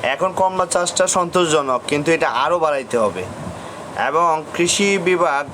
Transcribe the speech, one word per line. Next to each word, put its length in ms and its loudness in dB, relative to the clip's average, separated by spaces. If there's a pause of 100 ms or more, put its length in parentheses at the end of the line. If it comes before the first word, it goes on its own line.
এখন 300 0
কমলা 320 0
চাষটা 420 0
সন্তোষজনক, 800 2
কিন্তু 240 0
এটা 180 2
আরও 300 2
বাড়াইতে 380 0
হবে। 260 0 (840)
এবং 360 2 (100)
কৃষি 440 2
বিভাগ 560 0